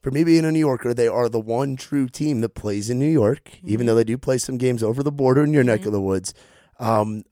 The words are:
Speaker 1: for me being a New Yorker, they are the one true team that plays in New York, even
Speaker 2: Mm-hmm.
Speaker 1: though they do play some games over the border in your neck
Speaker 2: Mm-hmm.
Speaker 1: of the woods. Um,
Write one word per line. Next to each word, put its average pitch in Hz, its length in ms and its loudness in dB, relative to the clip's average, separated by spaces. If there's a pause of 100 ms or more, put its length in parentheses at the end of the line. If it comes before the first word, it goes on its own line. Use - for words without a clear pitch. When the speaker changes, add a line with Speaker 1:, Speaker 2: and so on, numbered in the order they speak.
Speaker 1:
for 135 100 -6
me 147 140 0
being 165 220 4
a 160 40 0
New 160 80 0
Yorker, 131 360 0
they 117 120 2
are 117 220 0
the 113 100 -2
one 123 380 -2
true 135 320 -4
team 147 320 -4
that 113 160 -2
plays 104 340 -6
in 123 80 -2
New 139 80 0
York, 143 440 0 (120)
even 104 180 -2
Speaker 2:
Mm-hmm. 120 60 0
Speaker 1:
though 113 80 4
they 117 100 4
do 110 140 -4
play 131 200 -2
some 131 200 -6
games 123 240 0
over 120 220 -2
the 147 80 -2
border 135 320 4
in 151 80 0
your 147 100 4
neck 113 180 2
Speaker 2:
Mm-hmm. 101 80 -6
Speaker 1:
of 104 40 -2
the 101 80 0
woods. 95 340 -4 (460)
Um, 107 520 0